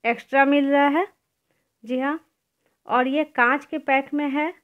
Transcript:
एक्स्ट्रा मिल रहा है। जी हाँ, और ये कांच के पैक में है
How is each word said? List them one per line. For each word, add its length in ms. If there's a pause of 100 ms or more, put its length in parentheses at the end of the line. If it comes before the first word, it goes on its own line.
एक्स्ट्रा 400
मिल 220
रहा 220
है। 180 (760)
जी 140
हाँ, 200 (720)
और 200
ये 180
कांच 380
के 160
पैक 340
में 160
है 220 (120)